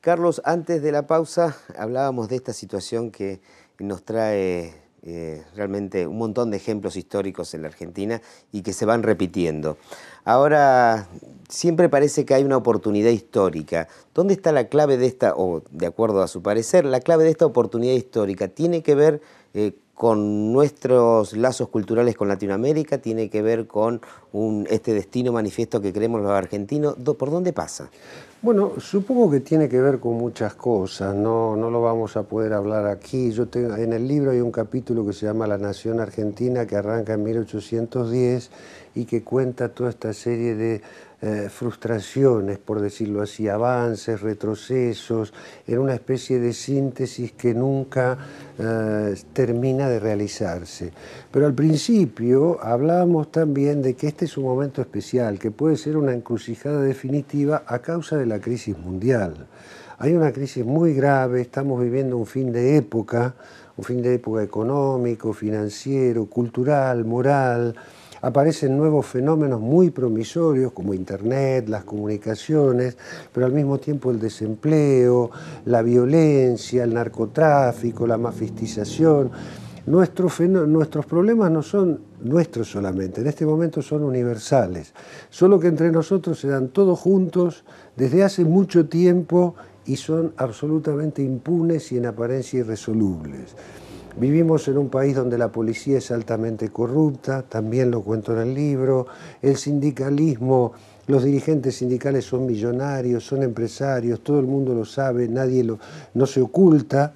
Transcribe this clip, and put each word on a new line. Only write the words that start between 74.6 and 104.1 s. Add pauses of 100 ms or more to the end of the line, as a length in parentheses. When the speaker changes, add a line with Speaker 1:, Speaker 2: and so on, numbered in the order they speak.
Speaker 2:
la
violencia,
el
narcotráfico,
la
mafistización. (560)
Nuestro
fenó-,
nuestros
problemas
no
son (200)
nuestros
solamente,
en
este
momento
son
universales. (380)
Solo
que
entre
nosotros
se
dan
todos
juntos (320)
desde
hace
mucho
tiempo (300)
y
son
absolutamente
impunes
y
en
apariencia
irresolubles. (640)
Vivimos
en
un
país
donde
la
policía
es
altamente
corrupta,
también
lo
cuento
en
el
libro, (360)
el
sindicalismo, (340)
los
dirigentes
sindicales
son
millonarios,
son
empresarios,